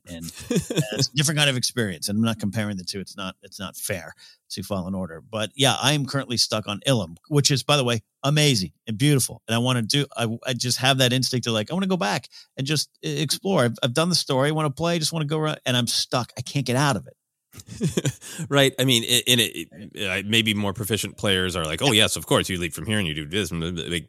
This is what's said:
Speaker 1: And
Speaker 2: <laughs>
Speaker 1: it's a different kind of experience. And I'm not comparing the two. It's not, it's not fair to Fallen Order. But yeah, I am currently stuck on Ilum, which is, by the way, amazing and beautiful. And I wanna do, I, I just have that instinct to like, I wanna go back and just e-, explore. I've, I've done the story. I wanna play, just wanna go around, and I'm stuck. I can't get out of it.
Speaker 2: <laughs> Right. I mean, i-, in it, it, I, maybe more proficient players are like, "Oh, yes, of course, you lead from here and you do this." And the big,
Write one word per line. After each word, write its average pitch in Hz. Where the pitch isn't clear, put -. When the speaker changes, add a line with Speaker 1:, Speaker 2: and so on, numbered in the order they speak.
Speaker 1:
And 85
Speaker 2:
<laughs> -
Speaker 1:
it's 151
a -
different 151
kind 147
of 127
experience. 107
And 104
I'm 113
not 113
comparing 104
the 90
two. 98
It's -
not, 95
it's -
not 95
fair 82
to 101
Fallen 95
Order. 82
But 110
yeah, 135
I 131
am 147
currently 127
stuck 107
on 101
Ilum, 98
which 147
is, 135
by 147
the 131
way, 120
amazing 139
and 110
beautiful. 139
And 113
I 117
wanna 123
do, 143
I, 113
I 131
just 123
have 131
that 123
instinct 127
to 120
like, 107
I 156
wanna 190
go 185
back 190
and 135
just 151
e-, 147
explore. 170
I've, 117
I've 123
done 165
the 170
story. 139
I -
wanna 156
play, 170
just 156
wanna 156
go 156
around, 156
and 127
I'm 123
stuck. -
I 127
can't -
get 120
out 139
of -
it. -
Speaker 2:
<laughs> -
Right. 139
I 127
mean, 123
i-, 123
in 123
it, 85
it, 95
I, 95
maybe 110
more 101
proficient 104
players 92
are 82
like, 80
"Oh, 139
yes, 107
of 82
course, 104
you 92
lead 85
from 78
here 107
and 95
you 76
do 76
this." 87
And 82
the 85
big, 82